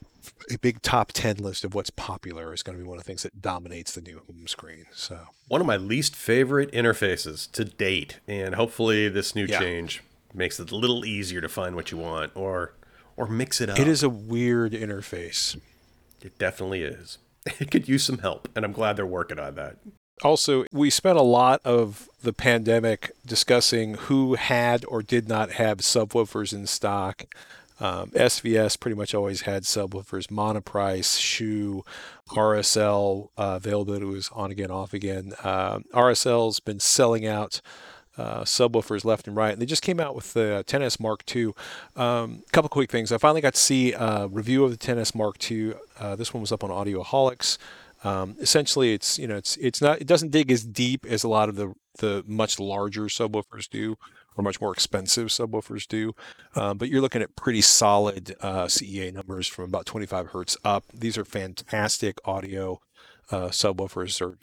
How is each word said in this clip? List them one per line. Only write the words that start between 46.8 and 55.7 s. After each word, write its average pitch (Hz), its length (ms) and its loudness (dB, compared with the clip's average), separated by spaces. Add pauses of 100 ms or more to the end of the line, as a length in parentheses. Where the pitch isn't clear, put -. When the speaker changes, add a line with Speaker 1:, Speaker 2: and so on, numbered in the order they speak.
Speaker 1:
Um, 95 340 -2
essentially, 139 540 4
it's, - 260 -2
you 139 80 -6
know, 107 100 -4
it's, - 200 -6
it's 127 240 -2
not, 147 180 4
it 143 80 -10
doesn't 160 240 4
dig 139 220 4
as 117 100 4
deep 123 440 -2
as 113 180 0
a 117 40 0
lot 107 200 4
of 104 80 -6
the, 98 180 -6 (240)
the 101 280 -2
much 107 340 -2
larger 101 440 -4
subwoofers 107 600 -4
do, 110 300 -6 (400)
or 101 80 -2
much 98 160 -2
more 101 140 -2
expensive 101 540 0
subwoofers 110 600 -4